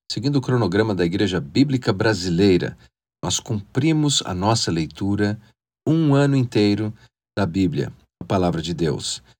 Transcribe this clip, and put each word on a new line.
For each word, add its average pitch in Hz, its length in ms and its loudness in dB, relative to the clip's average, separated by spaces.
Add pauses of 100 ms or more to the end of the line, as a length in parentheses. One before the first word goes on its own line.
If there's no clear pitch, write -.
(120)
seguindo 139 260 -2
o 131 40 0
cronograma 107 540 0
da 87 100 0
Igreja 90 340 0
Bíblica 123 540 0
Brasileira. 92 800 2 (480)
Nós 92 160 -4
cumprimos 143 880 0
a - 80 -6
nossa 101 380 0
leitura 101 680 -2 (480)
um 156 280 2
ano 143 200 2
inteiro 107 560 0 (460)
da 98 80 0
Bíblia, 82 480 -2 (260)
a - 60 -14
Palavra 90 340 0
de 80 140 -6
Deus. 76 480 -4 (180)